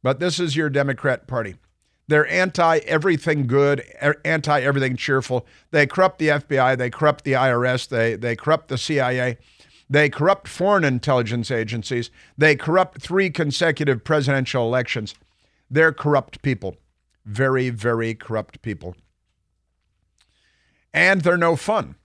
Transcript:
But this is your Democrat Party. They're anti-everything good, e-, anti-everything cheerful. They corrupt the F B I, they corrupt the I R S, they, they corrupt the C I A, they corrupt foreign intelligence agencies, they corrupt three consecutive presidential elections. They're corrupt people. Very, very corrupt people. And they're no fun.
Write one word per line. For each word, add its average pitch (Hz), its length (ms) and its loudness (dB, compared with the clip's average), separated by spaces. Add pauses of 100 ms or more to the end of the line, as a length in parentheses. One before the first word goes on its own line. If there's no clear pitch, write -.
But 131 180 -2
this 170 200 -2
is 156 160 -2
your 156 140 0
Democrat 139 580 -2
Party. 110 280 -6 (540)
They're 151 180 4
anti-everything 160 1200 0
good, 139 320 2
e-, - 320 -4 (140)
anti-everything 139 720 0
cheerful. 127 500 -2 (240)
They 147 160 4
corrupt - 320 0
the 156 120 2
F 143 180 -2
B 143 80 0
I, 131 180 4
they 123 140 -4
corrupt 151 340 0
the 135 120 0
I 131 180 2
R 120 120 0
S, 127 220 -2
they, 113 280 0
they 117 200 -4
corrupt 156 320 -2
the 131 100 -6
C 143 220 -2
I 127 140 0
A, 123 240 -2 (520)
they 147 200 4
corrupt 190 400 0
foreign 196 340 2
intelligence 123 680 0
agencies, 117 600 -6 (260)
they 151 200 4
corrupt 180 440 0
three 185 280 0
consecutive 147 760 -2
presidential 135 600 0
elections. 117 500 -4 (540)
They're 156 240 4
corrupt - 480 -2
people. 107 340 -4 (500)
Very, 127 440 0
very 113 460 -2
corrupt - 460 -8
people. 92 360 -10 (2000)
And 180 280 4
they're 175 160 2
no 170 180 2
fun. 87 500 -4